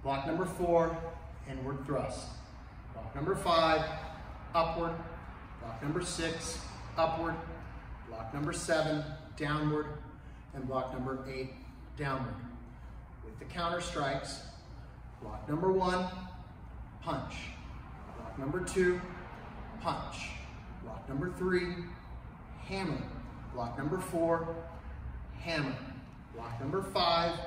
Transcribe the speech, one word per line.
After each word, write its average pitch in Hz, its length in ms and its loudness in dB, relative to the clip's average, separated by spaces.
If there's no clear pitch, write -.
Block 139 220 0
number 170 200 2
four, 170 520 6
inward 135 380 -2
thrust. 127 400 0
Block - 200 -8
number 160 200 4
five, 160 500 8
upward. 165 400 4
Block 117 220 -6
number 160 180 2
six, 165 580 0
upward. 165 380 4
Block 110 240 -6
number 151 180 0
seven, 156 520 4
downward. 151 480 4
And 123 120 -4
block 135 240 0
number 131 400 -2
eight, 131 220 -4
downward. 131 360 0
With - 140 -10
the - 80 -10
counter 170 340 0
strikes, - 600 0
block - 260 -6
number 170 240 4
one, 185 360 6
punch. 151 320 -2
Block - 220 -8
number 151 260 0
two, 180 340 6
punch. - 480 -2
Block - 240 -8
number 151 300 0
three, 180 380 4
hammer. 190 320 0
Block 120 240 -2
number 151 220 2
four, 165 560 4
hammer. 147 360 0
Block 117 260 -6
number 151 220 2
five 170 640 6